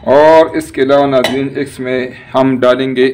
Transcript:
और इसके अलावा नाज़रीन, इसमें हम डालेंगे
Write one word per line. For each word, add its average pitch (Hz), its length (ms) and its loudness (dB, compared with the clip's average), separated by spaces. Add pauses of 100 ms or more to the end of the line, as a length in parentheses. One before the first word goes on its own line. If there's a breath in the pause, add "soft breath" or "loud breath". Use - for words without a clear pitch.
और 160 480 4
इसके - 260 -6
अलावा 139 240 2
नाज़रीन, 135 420 -2 (100)
इसमें 127 580 -8 (120)
हम 131 320 0
डालेंगे 127 540 0